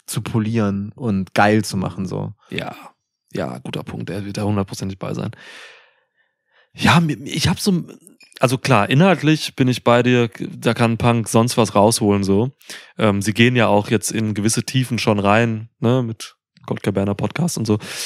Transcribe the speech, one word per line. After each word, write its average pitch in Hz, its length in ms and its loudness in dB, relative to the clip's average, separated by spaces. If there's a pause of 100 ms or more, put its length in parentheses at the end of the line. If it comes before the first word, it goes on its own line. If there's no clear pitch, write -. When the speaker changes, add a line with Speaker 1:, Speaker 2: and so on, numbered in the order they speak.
Speaker 1:
zu - 140 -6
polieren 107 760 -2
und 98 360 -4
geil 104 320 4
zu - 140 -6
machen, 95 280 -6
so. 101 280 -6 (160)
Speaker 2:
Ja, - 240 -10 (580)
ja, 65 280 -8
guter - 240 -10
Punkt. - 260 -12
Er 98 140 -8
wird 101 120 -10
da 104 60 -6
hundertprozentig 98 560 -4
bei - 160 -8
sein. - 160 -6 (1400)
Ja, 135 260 4
mir, 151 240 0
ich - 240 -2
hab 196 120 -2
so, 180 240 0 (540)
also 131 200 0
klar, 104 300 2
inhaltlich 151 680 2
bin 127 120 2
ich 120 160 -2
bei 120 180 6
dir, 120 360 4
da - 360 -4
kann 117 240 0
Punk 117 300 2
sonst 117 280 2
was 110 180 2
rausholen, 101 500 4
so. 101 280 2 (460)
Ähm, 101 240 2
sie 107 120 -2
gehen 123 220 4
ja 110 100 4
auch 101 240 2
jetzt 110 220 -2
in 110 220 -2
gewisse 104 300 0
Tiefen 123 340 -2
schon 107 200 0
rein, 110 500 2 (120)
ne, 123 220 2
mit - 340 -10 (300)
Colt - 160 -8
Cabana 98 320 0
Podcast - 440 -4
und 110 80 -4
so, 104 120 2 (280)